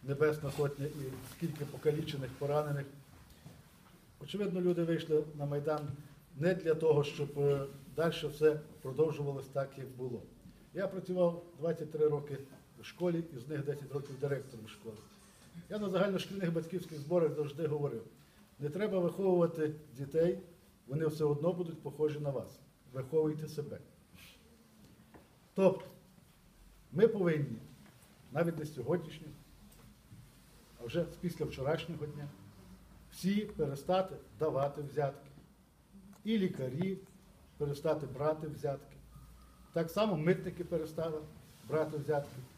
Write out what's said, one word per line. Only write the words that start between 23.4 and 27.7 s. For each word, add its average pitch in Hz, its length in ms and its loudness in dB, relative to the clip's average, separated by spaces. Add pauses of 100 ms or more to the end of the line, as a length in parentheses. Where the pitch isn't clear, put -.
себе». - 300 -6 (1800)
Тобто, - 300 6 (1080)
ми 196 160 8
повинні, 156 500 2 (760)